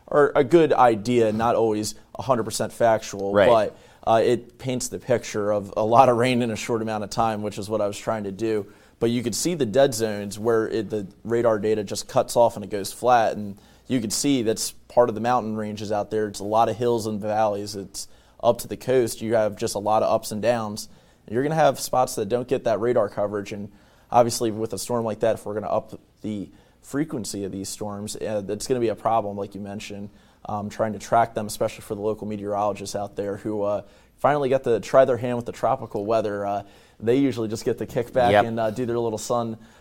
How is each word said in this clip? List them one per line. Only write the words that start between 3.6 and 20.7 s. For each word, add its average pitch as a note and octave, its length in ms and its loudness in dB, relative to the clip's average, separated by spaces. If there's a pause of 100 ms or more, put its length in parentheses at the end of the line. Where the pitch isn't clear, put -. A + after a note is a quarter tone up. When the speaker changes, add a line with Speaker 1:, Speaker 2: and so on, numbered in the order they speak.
Speaker 1:
uh, A2+ 160 6
it A#2+ 360 0
paints B2+ 320 -6
the F#2 100 -8
picture G#2 520 -2
of G2 260 -4
a A2 60 2
lot A#2+ 260 6
of A#2+ 80 4
rain B2 240 2
in A#2+ 100 -2
a G#2+ 60 -4
short A2+ 240 -2
amount G#2+ 240 -4
of G2 40 -10
time, A2+ 320 -2
which G#2 160 -6
is G2+ 120 -8
what G#2+ 100 0
I G#2 80 0
was G2+ 100 -6
trying A2 280 -6
to G2 60 -6
do. G#2+ 340 -4 (340)
But A#2 120 0
you A#2+ 120 -2
could A2+ 120 -4
see E3+ 200 -2
the C#3+ 100 0
dead C3 280 4
zones G#2 440 -4
where A2 300 2
it, G2+ 220 -4
the G#2 180 -4 (160)
radar A#2 360 2
data G#2+ 260 0
just G#2 240 -8
cuts - 260 0
off A#2 220 4
and G2+ 80 -10
it F#2+ 40 -14
goes G2+ 220 -6
flat, A2+ 460 2
and G2+ 180 -10 (320)
you B2 140 -2
could G#2+ 100 -6
see C#3 300 0
that's G#2+ 300 -2 (180)
part A#2+ 180 4
of A2 80 -4
the G#2+ 60 -6
mountain A2 340 0
ranges G#2+ 360 -8
out G#2 200 -2
there. G#2+ 160 -2
It's G2+ 140 -12
a - 20 -8
lot G#2+ 240 2
of G#2+ 80 -2
hills A#2 320 0
and G#2+ 140 -4
valleys. G#2 560 -2
It's - 320 -12 (340)
up A#2 160 4
to - 80 -12
the G#2 100 -8
coast. B2+ 440 0
You A2+ 140 -2
have G#2+ 200 0
just A2 200 -6
a G#2+ 40 -6
lot G#2+ 240 2
of - 100 0
ups - 200 -2
and G#2 80 -6
downs. G#2+ 480 -2 (380)